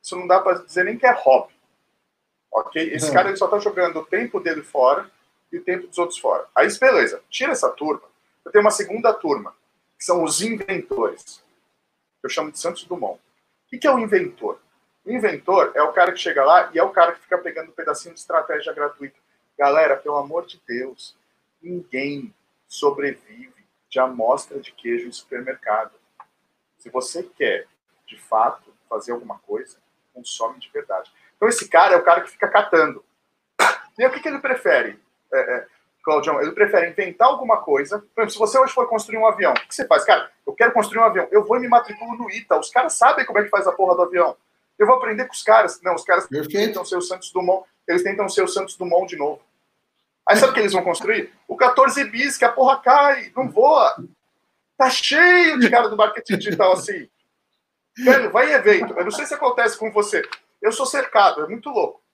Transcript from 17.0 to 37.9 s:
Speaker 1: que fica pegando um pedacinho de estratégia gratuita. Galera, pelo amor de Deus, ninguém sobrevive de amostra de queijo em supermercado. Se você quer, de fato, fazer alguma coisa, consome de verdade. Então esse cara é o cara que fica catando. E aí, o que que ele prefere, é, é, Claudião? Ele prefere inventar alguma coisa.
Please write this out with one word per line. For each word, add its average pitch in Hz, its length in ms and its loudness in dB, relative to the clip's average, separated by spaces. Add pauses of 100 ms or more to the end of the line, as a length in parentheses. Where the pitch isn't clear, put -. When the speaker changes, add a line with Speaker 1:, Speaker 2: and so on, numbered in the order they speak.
Speaker 1:
que - 80 -14
fica 180 180 -4
pegando 160 320 -10
um - 40 -20
pedacinho 156 400 -10
de - 60 -20
estratégia 160 520 -4
gratuita. 143 440 -8 (420)
Galera, 143 380 4
pelo 147 200 -6
amor 156 300 -6
de - 200 -20
Deus, 123 500 -12 (440)
ninguém 143 720 -10 (360)
sobrevive 143 840 -6 (380)
de 131 80 -4
amostra 131 640 -2
de - 120 -20
queijo 120 360 -6
em 117 40 -18
supermercado. 120 800 -8 (880)
Se - 120 -20
você 127 340 -8
quer, 104 420 -6 (400)
de - 100 -20
fato, - 560 -4 (160)
fazer 113 220 -10
alguma 117 300 -12
coisa, - 380 -10 (360)
consome - 460 -10
de - 100 -20
verdade. - 400 -10 (260)
Então 220 120 0
esse - 200 -4
cara 180 260 6
é - 20 6
o 170 60 4
cara 175 200 4
que - 80 -16
fica - 180 -4
catando. 160 560 0 (920)
E 226 60 0
aí, 262 40 4
o 254 40 2
que 294 80 -10
que 320 80 -6
ele 277 100 -6
prefere, 151 600 0 (340)
é, 131 60 0
é, 123 280 -4 (360)
Claudião? 151 380 0
Ele 156 120 -4
prefere 202 380 2
inventar 196 380 0
alguma 254 340 0
coisa. 143 360 -2 (160)